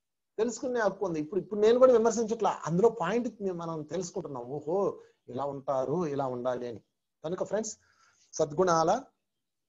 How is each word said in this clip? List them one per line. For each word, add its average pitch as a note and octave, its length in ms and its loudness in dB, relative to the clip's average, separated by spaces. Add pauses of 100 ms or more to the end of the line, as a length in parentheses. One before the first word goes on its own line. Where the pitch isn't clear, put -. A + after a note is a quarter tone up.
(380)
తెలుసుకునే B3 420 -2
హక్కు G3 260 0
ఉంది. E3 140 -2
ఇప్పుడు, F3+ 200 -4
ఇప్పుడు G#3 200 -4
నేను A3+ 180 6
కూడా C4 140 10
విమర్శించట్లా, A3 720 2
అందులో F3 220 4
point A3+ 540 -4 (100)
మనం E3 300 -6
తెలుసుకుంటున్నాం, D#3 640 -8
ఓహో D3+ 540 -4 (300)
ఇలా B2+ 160 -6
ఉంటారు, C#3 640 -2
ఇలా C#3 200 -2
ఉండాలి B2 420 -4
అని. A2 120 -12 (440)
కనుక F3+ 200 -4
friends, A3 340 -6 (540)
సద్గుణాల E3 680 2 (680)